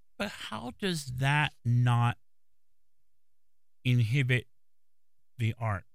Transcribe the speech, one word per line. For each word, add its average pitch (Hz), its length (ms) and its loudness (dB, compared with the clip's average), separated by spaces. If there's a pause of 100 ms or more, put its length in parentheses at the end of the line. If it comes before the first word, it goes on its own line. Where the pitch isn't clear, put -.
(160)
But 202 120 -6
how 226 500 -12
does 170 280 -4 (120)
that 139 340 2 (120)
not 120 520 2 (1700)
inhibit 123 640 2 (920)
the 113 200 0
art, 107 260 -4 (100)